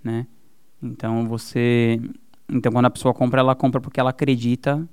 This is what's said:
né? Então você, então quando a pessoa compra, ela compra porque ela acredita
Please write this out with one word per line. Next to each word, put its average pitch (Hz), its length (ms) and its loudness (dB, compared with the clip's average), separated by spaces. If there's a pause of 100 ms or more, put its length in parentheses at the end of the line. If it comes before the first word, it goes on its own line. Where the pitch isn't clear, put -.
né? 117 240 -4 (560)
Então 117 460 -4
você, 117 720 2 (480)
então 120 240 0
quando 123 140 4
a 120 40 6
pessoa - 220 0
compra, 127 280 2
ela 131 140 4
compra 135 260 0
porque - 200 -6
ela 131 100 2
acredita 135 800 -2